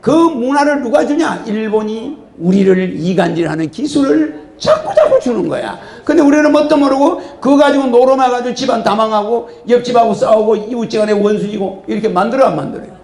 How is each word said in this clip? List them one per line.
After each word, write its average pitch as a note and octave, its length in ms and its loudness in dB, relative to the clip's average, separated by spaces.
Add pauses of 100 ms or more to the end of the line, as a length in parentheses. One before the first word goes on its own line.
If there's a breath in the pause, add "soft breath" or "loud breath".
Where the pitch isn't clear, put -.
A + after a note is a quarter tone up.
그 - 100 0
문화를 C#4+ 720 2
누가 B3+ 240 0
주냐? D4 400 -2
일본이 A3 680 -4 (220)
우리를 F#3 640 2
이간질하는 E3 680 -2
기술을 D4 800 -2 (100)
자꾸, - 360 -2
자꾸 D5+ 260 4
주는 G#3 280 -2
거야. B2 300 -6 (260 loud breath)
근데 D4 180 2
우리는 D4+ 300 4
뭣도 D4+ 240 2
모르고 C#4+ 440 2 (200 loud breath)
그거 C#4 160 2
가지고 C#4 300 4
노름해가지고 B3 680 2
집안 B3 280 -2
다 G3+ 120 0
망하고 A3 540 -2 (200 loud breath)
옆집하고 A#3 460 2
싸우고 A3 420 2
이웃지간에 A3 560 -4
원수지고 G3+ 760 -2
이렇게 G#3+ 220 -4
만들어, A3 380 0
안 - 100 0
만들어요? C#3 320 -10 (160)